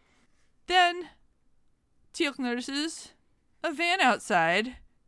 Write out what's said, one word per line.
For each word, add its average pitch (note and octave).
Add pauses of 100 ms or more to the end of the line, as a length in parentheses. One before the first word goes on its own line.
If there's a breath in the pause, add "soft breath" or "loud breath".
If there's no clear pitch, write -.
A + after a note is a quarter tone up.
(680)
Then F4 (1040)
Teal'c C#4+
notices C4+ (520)
a D#4+
van F4
outside, G#3 (300)